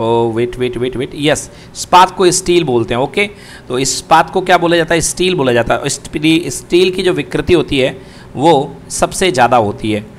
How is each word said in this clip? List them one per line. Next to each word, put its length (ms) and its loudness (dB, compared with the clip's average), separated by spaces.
Oh 300 0
wait, 280 -4
wait, 180 -4
wait, 200 -4
wait, 180 -6
Yes, 360 -2
spat 360 2
को 200 2
steel 340 2
बोलते 300 0
हैं। 60 -2
ओके, 300 -2
तो 100 -4
इस्पात 520 0
को 100 -2
क्या 180 4
बोला 180 0
जाता 180 0
है, 60 2
Steel 340 -2
बोला 180 0
जाता 220 0
है। 140 -4
स्टी-, 600 -2
steel 400 0
की 120 -4
जो 100 0
विकृति 400 -4
होती 260 2
है 200 0
वो 400 2
सबसे 420 -2
ज़्यादा 240 4
होती 360 0
है, 140 -4